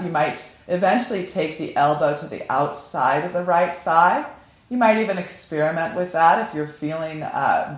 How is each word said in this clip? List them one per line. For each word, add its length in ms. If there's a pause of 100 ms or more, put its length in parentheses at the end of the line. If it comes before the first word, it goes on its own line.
you 60
might 360 (220)
eventually 580
take 300
the 180
elbow 440
to 80
the 260
outside 720
of 80
the 100
right 320
thigh. 520 (420)
You 80
might 220
even 200
experiment 800
with 160
that 340
if 80
you're 140
feeling, 560
uh, 540